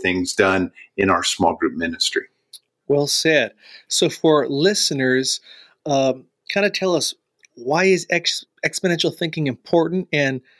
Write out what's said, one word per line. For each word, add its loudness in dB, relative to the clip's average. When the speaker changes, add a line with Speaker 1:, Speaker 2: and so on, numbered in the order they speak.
Speaker 1:
things -2
done 2
in 2
our 2
small 0
group -2
ministry. -4
Speaker 2:
Well 2
said. 0
So 0
for 2
listeners, 0
um, 0
kinda 0
tell -2
us, -2
why 0
is 2
ex-, -2
exponential -2
thinking -4
important, 0
and 0